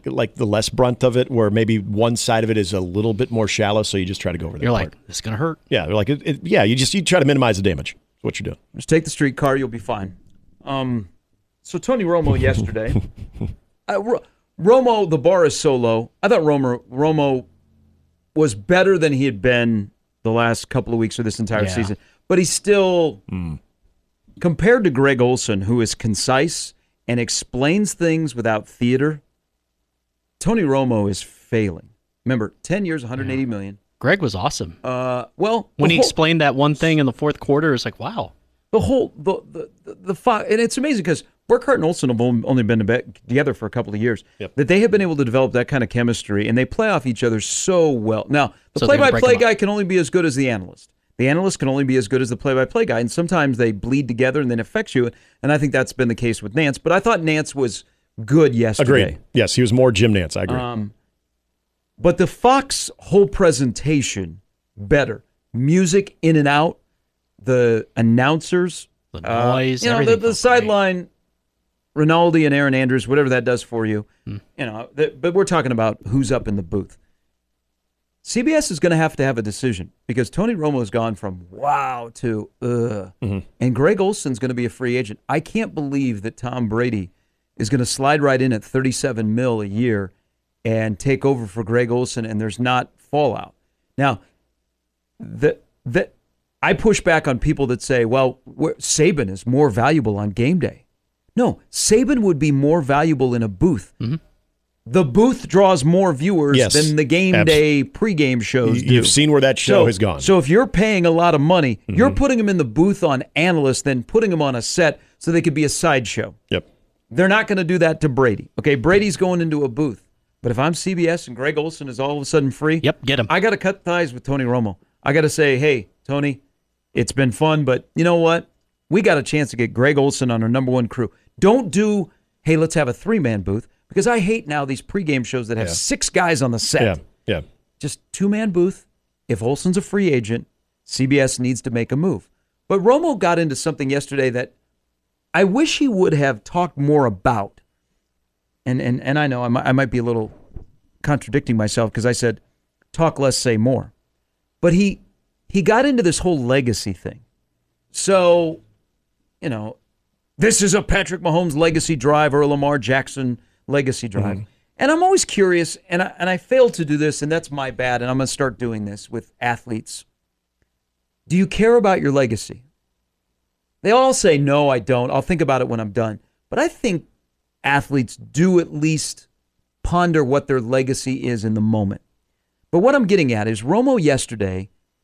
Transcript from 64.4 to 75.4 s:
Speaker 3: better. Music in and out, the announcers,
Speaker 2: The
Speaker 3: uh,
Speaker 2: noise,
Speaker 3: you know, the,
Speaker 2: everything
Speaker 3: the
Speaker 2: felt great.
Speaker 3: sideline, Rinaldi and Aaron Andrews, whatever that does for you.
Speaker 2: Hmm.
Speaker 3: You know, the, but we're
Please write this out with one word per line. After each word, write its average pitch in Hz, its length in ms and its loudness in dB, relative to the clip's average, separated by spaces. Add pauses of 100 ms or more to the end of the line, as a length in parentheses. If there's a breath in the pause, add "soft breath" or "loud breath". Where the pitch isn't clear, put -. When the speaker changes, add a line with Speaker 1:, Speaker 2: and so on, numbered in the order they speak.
Speaker 3:
better. 110 480 0 (280)
Music 175 680 0
in 160 140 4
and 147 100 2
out, 147 320 0 (640)
the 120 440 2 (100)
announcers, 143 920 0 (240)
Speaker 2:
The 92 180 -8
Speaker 3:
uh, 120 220 0
Speaker 2:
noise, 131 300 -2
Speaker 3:
you 240 80 0
know, 233 60 0
the, 147 60 2
Speaker 2:
everything 226 180 4
Speaker 3:
the 226 140 0
Speaker 2:
felt - 80 -8
great. 247 180 6
Speaker 3:
sideline, 196 480 0 (840)
Rinaldi 160 520 4
and 143 80 2
Aaron 143 200 2
Andrews, 131 340 0
whatever 139 220 2
that 127 140 0
does 123 180 -2
for 113 220 -6
you. 107 220 -4 (180)
Speaker 2:
Hmm. 110 120 -12 (200)
Speaker 3:
You 139 100 -8
know, 110 280 -12
the, 143 240 -2
but 170 160 -2
we're 190 100 2